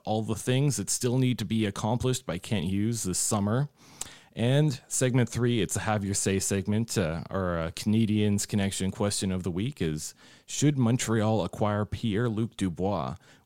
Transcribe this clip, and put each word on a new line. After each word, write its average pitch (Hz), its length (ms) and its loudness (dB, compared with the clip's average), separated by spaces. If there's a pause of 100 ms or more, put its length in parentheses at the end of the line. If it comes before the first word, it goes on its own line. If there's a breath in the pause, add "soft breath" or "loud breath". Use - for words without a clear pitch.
all 110 180 0
the 107 140 -2
things 131 400 2
that 98 160 -4
still 123 260 0
need 127 220 2
to 110 60 -2
be 110 200 0
accomplished 120 640 -2
by 82 100 -4
Kent 92 280 -2
Hughes 104 380 -2
this 90 140 -2
summer. 110 520 0 (640 loud breath)
And 135 520 2
segment 127 400 2
three, 120 320 0
it's 87 160 0
a 104 60 -2
Have 107 240 0
Your 98 80 -2
Say 98 260 2
segment. 104 580 0
Uh, 82 320 0
our, 90 300 -2
uh, 82 120 -4
Canadiens 104 760 2
Connection 98 420 0
question 101 440 -2
of 92 100 -4
the 92 80 -2
week 101 300 -4
is, 78 320 -2 (320 soft breath)
should 143 320 2
Montreal 113 640 2
acquire 104 400 0
Pierre-Luc 113 720 -2
Dubois? 85 600 -2 (300 soft breath)